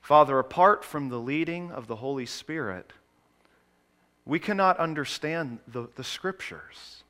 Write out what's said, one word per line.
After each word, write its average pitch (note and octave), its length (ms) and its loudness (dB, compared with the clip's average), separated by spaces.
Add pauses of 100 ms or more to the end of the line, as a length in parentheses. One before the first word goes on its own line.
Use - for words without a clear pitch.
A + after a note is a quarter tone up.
Father, C#3+ 380 6
apart F3+ 440 4
from C#3+ 260 -6
the B2 100 -6
leading E3 520 -4
of B2 140 -10
the A2+ 120 -8
Holy C3 280 -6
Spirit, A#2 680 -8 (1300)
we D3 140 -2
cannot F#3+ 400 2
understand D3+ 880 -4
the, A#2+ 280 -8
the C3 80 -12
Scriptures. - 1080 -10